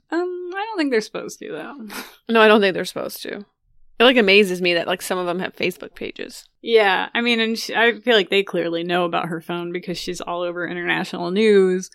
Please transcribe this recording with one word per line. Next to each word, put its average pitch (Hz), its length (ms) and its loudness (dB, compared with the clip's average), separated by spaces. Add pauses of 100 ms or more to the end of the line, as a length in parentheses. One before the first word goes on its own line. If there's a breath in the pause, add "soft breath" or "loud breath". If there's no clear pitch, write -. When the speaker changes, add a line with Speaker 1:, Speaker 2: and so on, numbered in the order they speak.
(120)
Speaker 1:
Um, 359 420 -4
I 392 140 -6
don't 440 100 -10
think 294 140 0
they're 226 80 2
supposed - 400 -8
to, - 100 -14
though. 226 380 -12 (400 loud breath)
<laughs> - 20 -6
Speaker 2:
No, 226 120 6
I 214 80 8
don't 214 100 8
think 196 140 2
they're 180 100 -4
supposed - 380 -10
to. - 240 -12 (540)
It, 233 40 4
like, 247 140 6
amazes 190 460 4
me 175 100 2
that, 165 140 -2
like, 185 160 -4
some 185 160 -4
of 180 80 -4
them 175 120 -2
have - 160 -8
Facebook - 380 -6
pages. - 540 -14 (160)
Speaker 1:
Yeah, 202 500 2
I 233 80 -2
mean, 233 180 2
and 226 180 0
she, - 180 -6
I 226 240 2
feel 233 160 4
like 190 160 2
they 196 100 4
clearly 170 420 -4
know 175 220 0
about 170 220 -2
her 165 140 -8
phone 175 300 -8
because 180 240 -8
she's - 260 -8
all 175 200 -6
over 175 260 -6
international 175 640 -4
news. 190 640 2